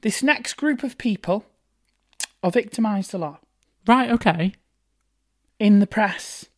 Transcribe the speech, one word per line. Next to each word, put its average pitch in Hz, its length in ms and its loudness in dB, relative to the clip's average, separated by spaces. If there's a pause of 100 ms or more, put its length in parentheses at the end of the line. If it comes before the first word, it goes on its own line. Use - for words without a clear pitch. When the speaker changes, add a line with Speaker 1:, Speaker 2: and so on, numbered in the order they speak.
Speaker 1:
this - 220 -2
next 277 300 -2
group 294 300 -2
of 254 140 -8
people 208 480 -2 (960)
are 180 80 0
victimised 214 640 -2
a 196 40 -8
lot. 151 240 -8 (460)
Speaker 2:
Right, 240 240 4
okay. 175 420 0 (1040)
Speaker 1:
In 208 200 6
the 202 80 4
press. - 580 -4 (120)